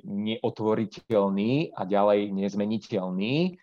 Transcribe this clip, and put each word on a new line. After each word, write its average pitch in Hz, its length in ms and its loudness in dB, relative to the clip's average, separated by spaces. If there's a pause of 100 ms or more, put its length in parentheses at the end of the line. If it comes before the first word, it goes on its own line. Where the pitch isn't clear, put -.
neotvoriteľný 107 1700 0
a - 80 -8
ďalej 104 480 4
nezmeniteľný, 101 1300 -2